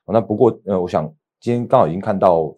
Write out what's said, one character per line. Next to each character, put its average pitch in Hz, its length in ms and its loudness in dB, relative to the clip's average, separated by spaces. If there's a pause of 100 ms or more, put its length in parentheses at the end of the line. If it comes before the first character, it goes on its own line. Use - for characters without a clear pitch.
哦， - 80 -12
那 110 80 2
不 113 160 -2
过， 113 300 2
呃， 92 160 -2
我 90 80 -6
想 80 160 -2 (340)
今 120 140 -4
天 120 120 -4
刚 131 140 2
好 92 80 4
已 78 40 -4
经 92 100 -6
看 104 160 -4
到 85 400 2